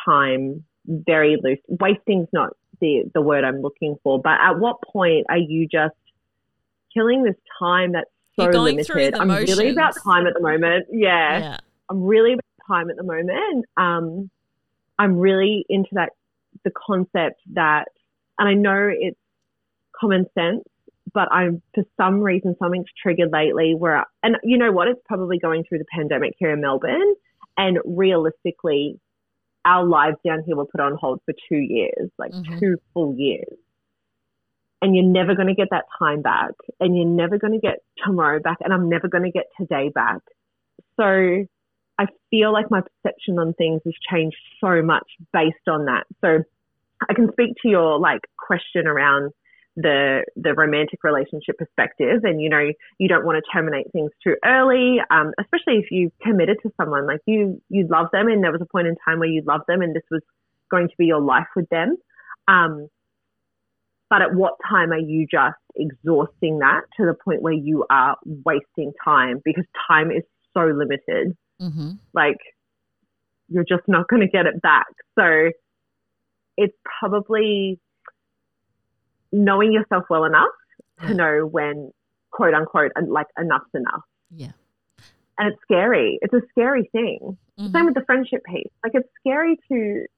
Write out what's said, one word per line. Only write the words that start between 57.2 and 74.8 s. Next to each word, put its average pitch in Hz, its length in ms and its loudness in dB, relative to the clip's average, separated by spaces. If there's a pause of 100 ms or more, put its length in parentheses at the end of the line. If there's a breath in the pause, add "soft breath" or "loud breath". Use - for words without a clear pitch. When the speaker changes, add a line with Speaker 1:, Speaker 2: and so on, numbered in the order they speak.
Speaker 1:
you, 208 340 0 (100)
you 190 180 0
love 165 240 2
them, 202 160 2
and 208 160 2
there 165 80 2
was 165 80 -4
a 175 60 -8
point 175 200 -2
in 165 180 -2
time 160 140 0
where 165 120 0
you 160 160 -2
loved 147 200 -2
them 180 140 0
and 165 160 -2
this 160 140 -8
was 160 100 -4 (500)
going 175 180 0
to - 100 -20
be 175 80 2
your 160 140 2
life 139 360 0
with 175 140 -2
them. 175 260 -2 (520 loud breath)
Um, 160 400 2 (1200)
but 202 120 4
at 175 120 0
what 185 200 0 (140)
time 175 240 2
are 160 60 -2
you 160 300 -2
just 143 280 0 (200)
exhausting 156 840 -2
that 143 220 2 (140)
to 220 100 0
the 165 80 0 (100)
point 175 180 -2
where 165 100 -2
you 151 380 -2
are 135 340 2
wasting 143 680 -6 (120)
time? 131 400 2
Because 160 200 -2 (240)
time 160 240 2
is 165 100 -4 (340)
so 170 100 2
limited. 147 720 -2 (240)
Speaker 2:
Mm-hmm. 160 320 -8 (200)
Speaker 1:
Like, 147 240 0 (1120)
you're 170 200 -2
just 180 200 0
not 175 180 2
gonna 214 220 4
get 180 180 2
it 165 160 -2
back. 151 240 4 (320)